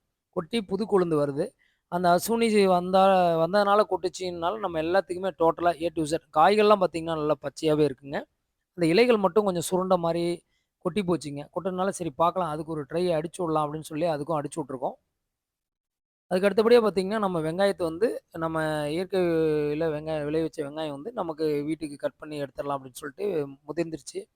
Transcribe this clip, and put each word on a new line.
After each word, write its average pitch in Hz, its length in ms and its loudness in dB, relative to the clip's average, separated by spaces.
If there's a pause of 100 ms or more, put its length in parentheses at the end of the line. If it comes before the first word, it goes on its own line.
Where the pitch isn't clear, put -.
(360)
கொட்டி 180 280 -4
புது 190 220 -4
கொழுந்து 185 320 2
வருது. 143 280 0 (460)
அந்த 180 200 0
அசுவினி 226 360 2 (220)
வந்தா-, 185 380 4 (300)
வந்ததுனால 202 480 4
கொட்டுச்சுன்னால 180 760 -4
நம்ம 175 200 -4
எல்லாத்துக்குமே 180 560 -2
டோட்டலா 165 400 2
A 160 140 -4
to 165 140 -4
Z. 156 180 -4 (120)
காய்கள்லாம் 208 480 6
பார்த்தீங்கன்னா, 165 360 -4
நல்லா 151 220 0
பச்சையாவே 151 460 2
இருக்குங்க. 139 340 -6 (580)
அந்த 175 100 0
இலைகள் 226 320 4
மட்டும் 196 260 2
கொஞ்சம் 180 200 -2
சுருண்ட 185 320 0
மாரி 170 260 0 (600)
கொட்டி 185 180 -2
போச்சுங்க. 147 460 -4
கொட்டுனனால 180 400 -4
சரி 175 260 -6
பார்க்கலாம், 170 360 0
அதுக்கு 156 220 -8
ஒரு 151 120 -6
ட்ரை 170 180 -4 (100)
அடிச்சு 160 260 -4
விடலாம் 156 260 0
அப்படின்னு 147 220 -8
சொல்லி 160 200 -4
அதுக்கும் 151 300 -2
அடிச்சு 143 220 -6
விட்டுருக்கோம். 139 360 -6 (1400)
அதுக்கு 185 160 2
அடுத்தபடியா 220 340 6
பார்த்தீங்கன்னா, 196 380 0
நம்ம 190 220 0
வெங்காயத்த 180 420 0
வந்து 170 240 0 (300)
நம்ம 160 200 -2 (320)
இயற்கையில 160 1000 0
வெங்காயம் 156 360 -6
விளைவிச்ச 160 360 -2
வெங்காயம் 147 340 -8
வந்து 151 180 -12
நமக்கு 160 320 -4 (180)
வீட்டுக்கு 151 340 -6
கட் 143 200 -6
பண்ணி 151 220 -14
எடுத்துடலாம் 143 380 -6
அப்படின்னு 135 220 -12
சொல்லிட்டு 151 260 -10 (380)
முதிர்ந்துருச்சு. 160 560 -6 (160)